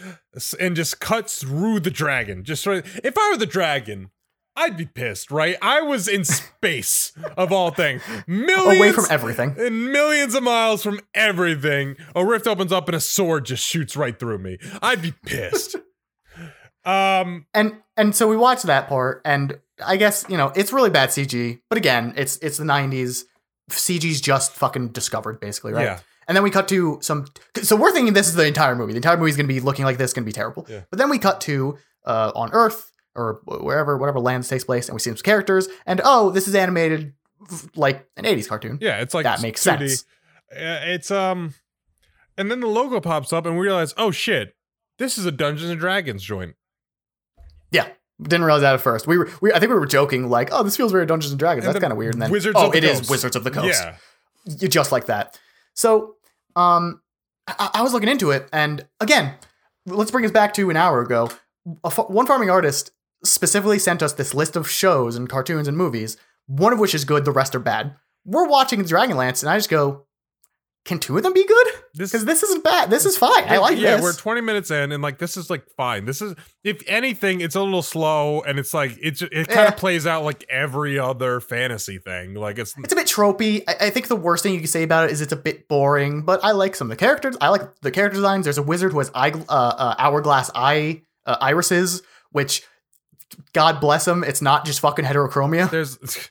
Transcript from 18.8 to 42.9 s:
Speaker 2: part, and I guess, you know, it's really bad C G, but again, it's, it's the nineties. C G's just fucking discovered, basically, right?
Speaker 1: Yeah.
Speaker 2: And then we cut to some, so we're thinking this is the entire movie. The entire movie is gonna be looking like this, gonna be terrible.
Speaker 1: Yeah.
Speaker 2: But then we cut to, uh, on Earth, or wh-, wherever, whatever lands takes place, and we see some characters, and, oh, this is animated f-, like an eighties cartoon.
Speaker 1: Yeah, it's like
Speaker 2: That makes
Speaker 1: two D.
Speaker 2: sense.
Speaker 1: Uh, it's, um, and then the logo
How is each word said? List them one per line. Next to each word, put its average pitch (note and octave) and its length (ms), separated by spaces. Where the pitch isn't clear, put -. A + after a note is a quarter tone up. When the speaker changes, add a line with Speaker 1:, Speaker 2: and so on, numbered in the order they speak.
Speaker 2:
part, C3 380
and C#3 340
I F#3+ 120
guess, G#3 320
you F#3 80
know, C#3 180
it's G3+ 160
really B3+ 200
bad C3 200
C C#3 140
G, A#2+ 340
but A3+ 80
again, B2 380
it's, C3+ 220
it's D3 200
the D3+ 80
nineties. C3+ 600
C - 280
G's D#3 240
just C3+ 320
fucking B2+ 360
discovered, A2 500
basically, G#2+ 340
right? A#2 120
Speaker 1:
Yeah. F#2+ 140
Speaker 2:
And F3 80
then G3 80
we G3+ 80
cut G3 180
to F3 320
some, D3 240
so G#3 140
we're D#4+ 160
thinking B3 220
this G3 140
is E3 80
the E3 100
entire D3 300
movie. A2 180
The A#2 40
entire E3 200
movie D#3+ 140
is C#3 60
gonna C#3+ 100
be C3 120
looking C3+ 260
like B2+ 120
this, B2+ 160
gonna A#2+ 120
be G#2+ 60
terrible. - 380
Speaker 1:
Yeah. G#2+ 200
Speaker 2:
But F#3 100
then C#4 100
we C#4 100
cut F#3+ 220
to, C#3 360
uh, A2 300
on A#2 180
Earth, A3 380
or A2+ 300
wh-, - 180
wherever, C#3+ 340
whatever C#3 220
lands B2+ 280
takes C3 160
place, A#2+ 240
and - 80
we A2 40
see - 100
some A2 80
characters, F#3+ 500
and, F#3 180
oh, A#3+ 280
this F#3+ 160
is G3 80
animated E3 580
f-, D#3+ 240
like C#3 320
an - 80
eighties E3 220
cartoon. A2+ 340
Speaker 1:
Yeah, B2 200
it's B2+ 120
like E3 100
Speaker 2:
That A2+ 180
makes A2+ 220
Speaker 1:
two D3 140
D. C#3 100
Speaker 2:
sense. C3 180
Speaker 1:
Uh, D#3+ 340
it's, F3 260
um, F#3 420
and G3 140
then B3+ 80
the A#3+ 80
logo A#3 340